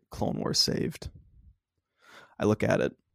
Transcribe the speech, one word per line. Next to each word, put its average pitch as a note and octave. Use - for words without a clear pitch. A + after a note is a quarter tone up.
Clone -
Wars -
saved. -
I -
look G#2+
at -
it. -